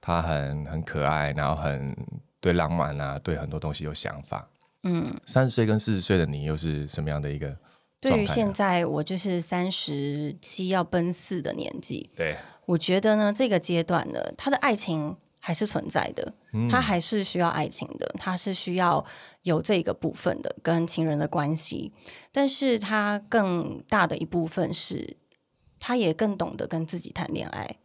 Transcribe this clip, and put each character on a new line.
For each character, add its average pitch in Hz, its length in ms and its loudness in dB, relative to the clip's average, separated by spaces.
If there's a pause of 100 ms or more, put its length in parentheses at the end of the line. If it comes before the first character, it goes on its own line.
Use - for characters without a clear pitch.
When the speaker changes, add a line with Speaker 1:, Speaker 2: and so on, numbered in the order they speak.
Speaker 1:
她 85 220 0
很， 73 420 0
很 80 180 -4
可 - 220 -2
爱， 73 320 2
然 73 120 0
后 76 120 0
很 69 340 -2 (460)
对 90 120 4
浪 85 200 4
漫 73 280 0
啊， 69 220 -4
对 78 140 -2
很 73 120 -6
多 76 120 -6
东 76 140 -4
西 76 100 -8
有 76 80 -4
想 - 300 -6
法。 - 260 -8 (360)
Speaker 2:
嗯。 175 300 0 (120)
Speaker 1:
三 131 220 4
十 113 60 -2
岁 113 120 4
跟 107 120 4
四 110 140 0
十 95 80 2
岁 92 160 4
的 85 80 6
你 71 200 -2
又 78 120 0
是 76 320 -2
什 78 140 -4
么 76 80 0
样 73 100 0
的 73 100 -4
一 73 80 -4
个 71 100 -6
状 69 80 -8 (460)
态 269 80 2
啊？ - 40 6
Speaker 2:
对 220 80 4
于 202 40 0
现 208 280 2
在 180 320 2
我 151 160 0
就 185 160 -4
是 180 220 -2
三 180 300 -2
十 147 680 -2
七 - 280 -4
要 185 140 2
奔 175 300 0
四 175 300 -4
的 - 100 -2
年 - 280 -6
纪。 - 360 -8
Speaker 1:
对。 78 200 0 (280)
Speaker 2:
我 170 140 2
觉 185 220 2
得 214 160 6
呢， 208 160 4
这 240 160 2
个 196 100 4
阶 165 240 0
段 170 300 0
呢， - 80 -4 (160)
他 - 120 -4
的 277 100 4
爱 277 160 4
情 170 420 -2 (240)
还 - 120 -4
是 208 140 0
存 - 220 -2
在 - 260 0
的， - 180 -6 (200)
Speaker 1:
嗯。 113 160 2
Speaker 2:
他 247 120 4
还 208 200 2
是 202 240 0
需 185 160 -2
要 170 80 6
爱 - 200 0
情 - 200 -6 (100)
的， - 180 -4
他 185 200 -2
是 190 180 -2
需 180 220 -2
要 175 280 4 (380)
有 170 180 4
这 185 220 2
个 - 100 0
部 - 200 -2
分 - 280 -2
的， - 220 -4
跟 165 240 2
情 165 180 0
人 151 140 2
的 147 80 0
关 156 300 0
系。 - 360 -6 (380)
但 277 180 4
是 269 300 2
他 208 500 0
更 185 600 2
大 196 180 4
的 160 100 -2
一 - 80 -4
部 165 220 0
分 165 260 -2
是， - 440 -6 (640)
他 247 160 0
也 185 160 4
更 202 240 2
懂 170 200 -4
得 - 100 -4
跟 160 200 -2
自 170 140 -6
己 - 100 -12
谈 - 220 -4
恋 - 160 -4
爱。 - 360 -8